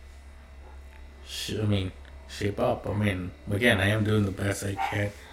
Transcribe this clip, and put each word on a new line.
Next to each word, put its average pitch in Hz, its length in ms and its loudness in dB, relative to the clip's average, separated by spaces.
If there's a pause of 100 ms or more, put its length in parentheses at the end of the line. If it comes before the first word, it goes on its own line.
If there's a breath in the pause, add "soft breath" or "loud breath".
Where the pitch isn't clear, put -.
(1300)
sh-, - 360 -6
I 107 40 2
mean, 98 260 2 (360)
shape 101 320 -2
up. 123 260 2
I - 60 0
mean, 98 380 2 (200)
again, 107 300 6
I 95 60 6
am 107 180 4
doing 107 200 6
the 98 60 2
best 98 340 0
I 101 100 -2
can. 104 360 0 (220 loud breath)